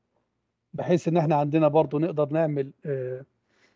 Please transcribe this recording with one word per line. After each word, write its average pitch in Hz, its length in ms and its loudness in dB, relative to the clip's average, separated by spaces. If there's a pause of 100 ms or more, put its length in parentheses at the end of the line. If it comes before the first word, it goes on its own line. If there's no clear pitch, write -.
(720)
بحيث - 340 0
إن 165 100 2
إحنا 151 180 2
عندنا 147 320 2
برضو 147 320 2
نقدر 151 300 -2
نعمل، 147 420 -2 (140)
آه، 131 400 -6 (500)